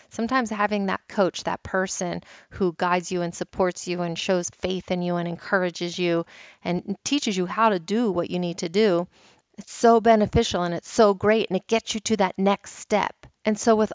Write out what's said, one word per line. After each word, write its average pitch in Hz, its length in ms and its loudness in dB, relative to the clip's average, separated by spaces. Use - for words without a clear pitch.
Sometimes 233 400 -2
having 208 380 -2
that 190 200 -6
coach, - 380 0
that - 180 -6
person 185 600 -4
who 175 300 -2
guides 180 340 0
you 175 80 -2
and 170 140 -4
supports - 520 -2
you 175 140 -4
and 170 180 -4
shows 180 300 0
faith 185 420 -6
in 180 120 -2
you 175 140 0
and 170 120 -2
encourages 175 680 -2
you 170 260 2
and 180 400 -4
teaches 262 320 -2
you 185 80 0
how 208 240 0
to 196 100 2
do 208 320 -2
what 175 200 -2
you 175 80 -2
need 175 200 -4
to 175 120 -6
do, 175 360 2
it's - 160 -18
so 233 260 6
beneficial 214 600 2
and 175 120 -2
it's - 160 -10
so 208 220 6
great, 208 380 2
and 185 80 0
it - 80 -16
gets - 260 -2
you 220 80 -6
to 220 160 -2
that 190 220 0
next 196 400 0
step. - 480 -2
And 214 140 0
so 226 160 4
with 214 180 2